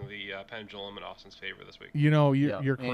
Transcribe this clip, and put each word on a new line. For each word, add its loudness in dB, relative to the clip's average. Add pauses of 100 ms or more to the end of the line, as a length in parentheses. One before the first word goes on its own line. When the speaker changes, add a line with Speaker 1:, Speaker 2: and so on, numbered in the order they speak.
Speaker 1:
the, -10
uh, -10
pendulum -12
in -12
Austin's -16
favor -12
this -20
week. -16
Speaker 2:
You 4
know, 6
you, 2
Speaker 3:
Yep. -4
Speaker 2:
you're 2
Speaker 3:
And -8